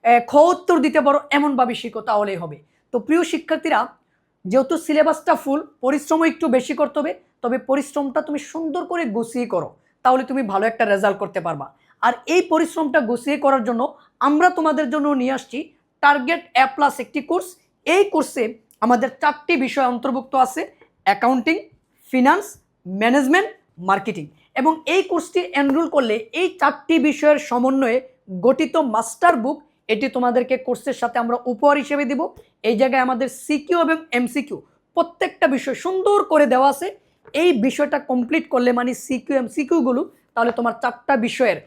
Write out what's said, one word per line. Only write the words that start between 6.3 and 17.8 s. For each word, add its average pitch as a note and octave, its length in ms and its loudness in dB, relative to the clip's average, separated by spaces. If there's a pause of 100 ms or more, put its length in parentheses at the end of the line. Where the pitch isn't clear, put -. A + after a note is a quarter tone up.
একটু D#4+ 140 -4 (100)
বেশি B3+ 240 -2
করতে D4 200 0
হবে, D4+ 120 -4 (300)
তবে B3 140 -2 (120)
পরিশ্রমটা C#4 600 -2
তুমি D4 120 -6 (120)
সুন্দর D#4+ 380 -6
করে F4 120 -4 (120)
গুছিয়ে A#3 400 -4
করো, D#3+ 140 -4 (360)
তাহলে C4 260 4
তুমি C4 120 -2 (100)
ভালো G3 180 0
একটা A3+ 220 -2
রেজাল্ট G3 300 0
করতে F#3 240 -6
পারবা। D3+ 200 -8 (400)
আর B3 60 4 (220)
এই F#4 80 4 (100)
পরিশ্রমটা D#4+ 560 0
গুছিয়ে C4 360 -2
করার C4+ 240 4
জন্য A#3 140 -2 (460)
আমরা D4+ 200 4 (100)
তোমাদের D#4 340 0
জন্য D4 140 -2 (140)
নিয়ে C4 180 -2
আসছি B3 200 -12 (440)
টার্গেট C#4+ 400 2 (200)
এ - 20 6 (100)
প্লাস C#4+ 200 2 (100)
একটি - 240 -8
কোর্স। F#4 200 -4 (380)